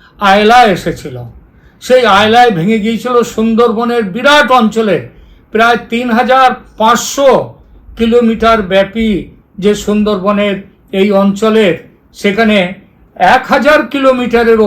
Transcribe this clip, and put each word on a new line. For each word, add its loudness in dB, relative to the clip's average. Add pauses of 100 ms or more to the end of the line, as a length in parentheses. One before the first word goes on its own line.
(200)
আয়লা 4 (160)
এসেছিল, -10 (640)
সেই 2 (140)
আয়লায় 4
ভেঙে -2
গিয়েছিল -4 (200)
সুন্দরবনের 0 (120)
বিরাট 2 (120)
অঞ্চলে, 0 (560)
প্রায় 2 (140)
তিন -4 (100)
হাজার 2 (300)
পাঁচশো 0 (680)
কিলোমিটার 0 (120)
ব্যাপী 0 (540)
যে 2 (140)
সুন্দরবনের -2 (440)
এই 2 (120)
অঞ্চলের, 0 (460)
সেখানে 0 (800)
এক -2 (100)
হাজার 2 (120)
কিলোমিটারের 0